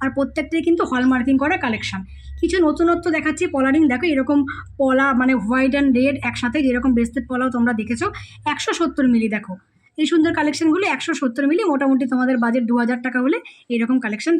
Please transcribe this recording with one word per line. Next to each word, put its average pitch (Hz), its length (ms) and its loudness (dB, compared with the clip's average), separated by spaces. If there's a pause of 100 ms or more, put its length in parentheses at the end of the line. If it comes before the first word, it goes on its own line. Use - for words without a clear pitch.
আর 262 140 0
প্রত্যেকটাই 294 500 -2
কিন্তু 339 240 2
হলমার্কিং 254 520 2
করা 330 220 0
কালেকশন। 214 360 -4 (400)
কিছু 339 160 0 (100)
নতুনত্ব 339 400 2 (100)
দেখাচ্ছি 311 280 -2 (100)
পলা 269 200 2
রিং। 320 80 4 (100)
দেখো, 254 220 -2
এরকম 269 240 2 (420)
পলা, 262 260 4 (140)
মানে 254 120 2 (120)
হোয়াইট 262 360 2
and 277 180 2
রেড 269 160 2 (140)
একসাথে, 240 380 -4
যেরকম 247 300 2
ব্রেসলেট 233 340 -2
পলাও 254 260 -2
তোমরা 240 240 2
দেখেছো, 233 260 -4 (460)
একশো 285 260 -6
সত্তর 330 340 0
মিলি। 220 240 2
দেখো, 208 160 -8 (460)
এই 311 140 2
সুন্দর 330 260 4
কালেকশনগুলো 311 460 0 (100)
একশো 320 260 -4
সত্তর 277 300 -2
মিলি, 359 120 2 (100)
মোটামুটি 269 400 2
তোমাদের 254 320 0
বাজেট 233 260 0
দু 240 120 2
হাজার 240 240 -2
টাকা 254 180 -4
হলে 349 140 2 (360)
এরকম 233 300 0
কালেকশন 214 360 -2